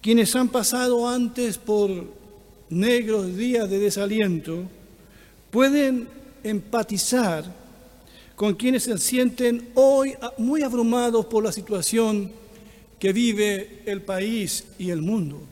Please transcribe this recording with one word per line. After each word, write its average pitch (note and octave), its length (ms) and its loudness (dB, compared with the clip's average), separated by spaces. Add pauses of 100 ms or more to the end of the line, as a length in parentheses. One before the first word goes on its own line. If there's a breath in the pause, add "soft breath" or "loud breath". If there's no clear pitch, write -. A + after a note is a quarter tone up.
Quienes A3+ 360 4
han B3+ 100 2
pasado B3 600 0
antes A#3+ 480 -2
por G#3 340 0 (760)
negros G#3+ 680 0
días A#3 340 0
de G3 100 0
desaliento G3 840 -2 (880 loud breath)
pueden C4 580 2 (380)
empatizar G#3+ 960 -2 (960 loud breath)
con G#3 180 2
quienes B3 280 0
se A#3 160 -2
sienten B3 760 0
hoy C4+ 480 6
a-, A#3+ 160 -10
muy C4+ 240 0
abrumados A#3 640 2
por A3 180 0
la G#3 80 -2
situación G#3 800 -2 (680 loud breath)
que G3 140 0
vive G#3 760 0
el G3 160 -6
país G3 600 -4 (160)
y F3+ 120 -4
el E3 100 -2
mundo. D#3+ 400 -2 (100)